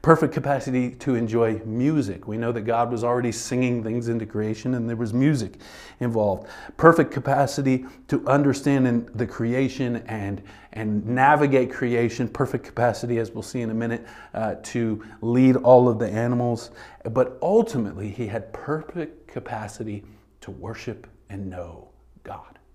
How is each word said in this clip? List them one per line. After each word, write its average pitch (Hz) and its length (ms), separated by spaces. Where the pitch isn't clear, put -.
perfect 160 320
capacity 131 560
to 127 240
enjoy 113 500
music. 120 640
We 107 100
know 117 140
that 117 120
God 117 280
was 117 140
already 120 260
singing 123 540
things 113 240
into 113 180
creation 110 480
and 117 140
there 117 80
was 113 180
music 131 460
involved. 107 480
Perfect 165 360
capacity 135 720
to - 180
understand 139 600
in 117 260
the 113 100
creation 120 840
and, 101 340
and 107 340
navigate 135 680
creation, 120 560
perfect - 360
capacity, 120 540
as 113 120
we'll 110 140
see - 160
in 113 100
a 110 40
minute, 113 300
uh, 107 300
to 110 360
lead 123 340
all 123 340
of 113 120
the 107 100
animals. 120 600
But 123 360
ultimately, 120 720
he 110 160
had 95 260
perfect - 760
capacity 107 720
to - 100
worship 113 560
and 98 180
know 85 420
God. - 340